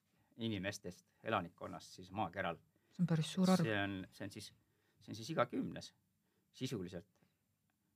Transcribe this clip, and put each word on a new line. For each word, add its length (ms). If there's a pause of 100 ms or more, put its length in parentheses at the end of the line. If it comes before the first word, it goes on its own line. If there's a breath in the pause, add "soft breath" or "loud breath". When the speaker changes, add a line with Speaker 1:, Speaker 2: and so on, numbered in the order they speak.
(360)
Speaker 1:
inimestest, 680 (160)
elanikkonnast 720
siis 160
maakeral. 480 (300)
Speaker 2:
See 160
on 40
päris 240
suur 160
arv. 140
Speaker 1:
See 160
on, 160 (140)
see 180
on 80
siis, 160 (480)
see 160
on 20
siis 140
iga 160
kümnes 460 (640)
sisuliselt. 500 (880)